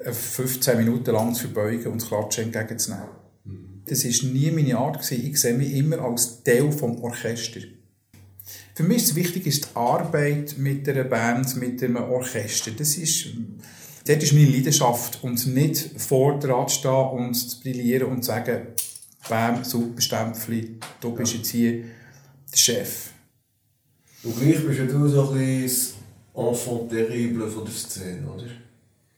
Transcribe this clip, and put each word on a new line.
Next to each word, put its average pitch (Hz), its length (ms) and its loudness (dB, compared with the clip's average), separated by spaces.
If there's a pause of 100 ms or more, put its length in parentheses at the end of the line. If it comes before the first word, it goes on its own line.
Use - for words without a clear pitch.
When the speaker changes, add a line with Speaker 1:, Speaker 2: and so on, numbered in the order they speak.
(120)
Speaker 1:
fünfzehn - 640 0
Minuten 117 340 2
lang 113 220 2
zu - 160 -4
verbeugen 107 420 -2
und 110 100 -4
das - 60 -8
Klatschen 107 380 -2
entgegenzunehmen. 113 640 -6 (340)
Speaker 2:
Mhm. - 420 -16
Speaker 1:
Das 143 200 -2
ist 117 180 0
nie 139 280 2
meine 139 260 2
Art 143 240 -2
gewesen. 120 280 -4
Ich - 120 -2
sehe 120 140 4
mich 139 180 0
immer 151 260 2
als - 440 -2
Teil 131 280 6
vom 120 320 -2
Orchester. 117 560 -6 (1120)
Für - 100 -2
mich 202 140 6
ist - 120 2
es 151 60 0
wichtig, 180 320 -2
ist 139 180 0
die - 100 -10
Arbeit 147 840 0
mit 139 320 -2
einer 131 160 2
Band, 123 520 2
mit 123 260 -4
einem 120 140 2
Orchester. 113 760 -2
Das 147 260 0
ist, 160 300 -2 (800)
dort 151 160 4
ist 143 100 4
meine 147 160 10
Leidenschaft 131 720 2
und 120 240 -2
nicht 135 540 0
vor 143 380 4
dran 131 280 2
zu - 120 0
stehen 135 120 0 (180)
und 123 260 -4
zu - 260 -4
brillieren 123 480 0
und 117 140 -2
zu - 40 -2
sagen, 117 400 -2 (600)
«Bam, 117 340 2
super, 117 380 -2
Stempfli, 113 760 -2 (240)
du 117 120 -6
bist 117 200 -2
Speaker 2:
Ja. 113 60 -4
Speaker 1:
jetzt 110 100 -6
hier 117 340 2 (680)
der - 60 -2
Chef.» - 540 2 (1120)
Speaker 2:
Und 117 160 -4
gleich 147 280 6
bist 131 120 0
ja 131 60 0
du 143 220 2
so 139 240 4
ein 135 80 0
bisschen 131 560 0 (400)
das 117 120 -2
Enfant 120 440 -2
terrible 113 580 0
von 104 160 -8
der 104 80 -8
Szene, 92 560 -8
oder? 92 160 -12 (720)